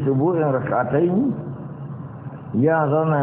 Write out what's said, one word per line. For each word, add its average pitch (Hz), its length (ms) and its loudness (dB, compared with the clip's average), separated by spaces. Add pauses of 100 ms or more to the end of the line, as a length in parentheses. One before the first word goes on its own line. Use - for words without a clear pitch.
سبوع 139 280 2 (160)
ركعتين؟ 143 800 2 (1200)
Ya 156 320 4
zauna 156 400 2